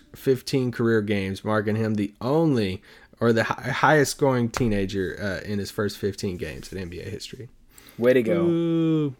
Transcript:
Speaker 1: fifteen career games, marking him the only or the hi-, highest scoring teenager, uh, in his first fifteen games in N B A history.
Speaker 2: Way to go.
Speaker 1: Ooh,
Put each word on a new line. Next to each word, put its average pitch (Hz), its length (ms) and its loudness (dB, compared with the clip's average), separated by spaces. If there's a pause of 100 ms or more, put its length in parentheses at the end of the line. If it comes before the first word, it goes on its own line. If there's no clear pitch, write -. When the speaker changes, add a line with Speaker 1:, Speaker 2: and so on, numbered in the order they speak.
(140)
Speaker 1:
fifteen 127 580 0
career 113 300 2
games, 98 420 -2
marking 107 340 0
him 110 180 0
the 104 260 -2
only 123 640 2 (360)
or 117 140 4
the 110 120 2
hi-, - 260 -4
highest 143 400 4
scoring 123 380 0
teenager, 98 720 -2
uh, 95 280 -6
in 104 100 -4
his 98 140 -6
first 104 260 -4
fifteen 95 400 -4
games 78 340 -10
in 90 60 -10
N 92 120 -8
B 90 100 -12
A 92 100 -10
history. - 400 -12 (480)
Speaker 2:
Way 123 160 6
to 127 100 6
go. 170 220 2
Speaker 1:
Ooh, 165 760 2